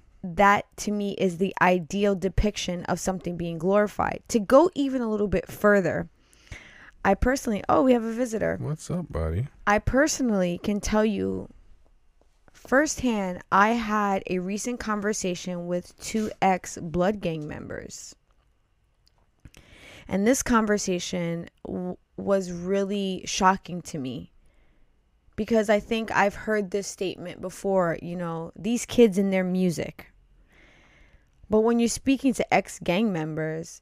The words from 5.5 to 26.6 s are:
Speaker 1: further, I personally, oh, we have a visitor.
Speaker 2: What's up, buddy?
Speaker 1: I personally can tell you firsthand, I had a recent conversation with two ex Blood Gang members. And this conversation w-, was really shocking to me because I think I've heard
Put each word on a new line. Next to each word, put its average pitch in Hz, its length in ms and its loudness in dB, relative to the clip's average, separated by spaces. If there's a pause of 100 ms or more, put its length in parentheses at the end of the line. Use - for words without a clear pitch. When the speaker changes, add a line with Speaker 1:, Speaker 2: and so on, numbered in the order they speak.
Speaker 1:
further, 185 580 2 (960)
I 196 100 6
personally, 247 540 0
oh, 311 140 6
we 262 100 6
have 240 100 4
a 226 100 -4
visitor. 214 480 -2
Speaker 2:
What's 147 300 -6
up, 175 220 -6
buddy? 80 340 -2 (200)
Speaker 1:
I 208 120 2
personally 220 840 0
can 208 160 -2
tell 214 240 2
you 196 440 -2 (1040)
firsthand, 233 920 -2 (100)
I 202 180 4
had 214 580 0
a 185 120 -2
recent 208 400 -6
conversation 185 880 -4
with 180 320 -4
two 214 320 -4 (100)
ex 185 400 0
Blood 175 380 0
Gang 160 260 -4
members. - 720 -14 (1900)
And 202 180 0
this 262 160 4
conversation 185 1080 0 (160)
w-, 180 320 -8 (200)
was 190 340 0
really 190 720 -4
shocking 185 580 0
to - 160 -10
me 127 340 -10 (1040)
because 220 340 2
I 208 80 6
think 220 320 -4
I've 202 240 2
heard 208 380 -2